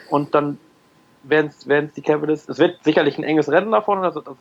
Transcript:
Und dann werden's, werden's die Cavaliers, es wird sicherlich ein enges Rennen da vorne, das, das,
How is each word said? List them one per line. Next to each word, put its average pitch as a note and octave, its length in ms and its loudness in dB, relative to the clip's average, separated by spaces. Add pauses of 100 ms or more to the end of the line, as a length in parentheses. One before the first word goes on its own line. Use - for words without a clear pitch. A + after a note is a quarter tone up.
(120)
Und D3 240 -2
dann D3 240 0 (640)
werden's, D3+ 440 -2
werden's D3 260 0
die C#3+ 100 -14
Cavaliers, D3+ 440 -2
es C3 120 -10
wird F3 240 2
sicherlich D#3 340 2
ein D3+ 60 -6
enges D3+ 260 0
Rennen F#3+ 220 2
da G#3+ 100 2
vorne, G3+ 220 -2
das, E3+ 100 -2 (100)
das, C#3 180 -16